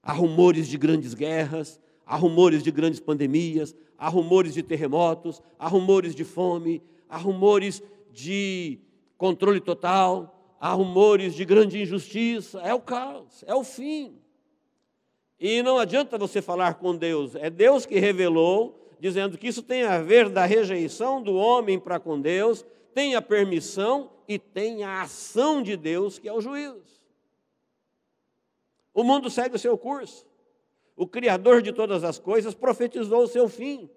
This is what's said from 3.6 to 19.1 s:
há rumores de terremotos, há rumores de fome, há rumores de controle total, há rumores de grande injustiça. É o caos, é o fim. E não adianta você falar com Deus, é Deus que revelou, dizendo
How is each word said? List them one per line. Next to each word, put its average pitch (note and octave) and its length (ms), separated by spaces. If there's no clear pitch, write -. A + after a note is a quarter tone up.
há D#3 120
rumores E3+ 440
de D#3 80
terremotos, D#3+ 800
há D#3 100
rumores F#3 460
de D#3 120
fome, E3+ 580
há D#3+ 100
rumores F#3+ 640
de F3+ 680
controle F#3+ 440
total, F3+ 960
há E3+ 140
rumores F#3+ 600
de E3+ 120
grande G#3 360
injustiça. G3+ 760
É F#3 140
o B3 80
caos, B3+ 680
é A3+ 80
o C4 80
fim. C#4+ 560
E A3+ 240
não C4 140
adianta A#3 400
você G3+ 240
falar F3+ 340
com F3+ 200
Deus, D#3 400
é D#3 140
Deus A#3+ 360
que G3+ 120
revelou, F#3 840
dizendo F#3 380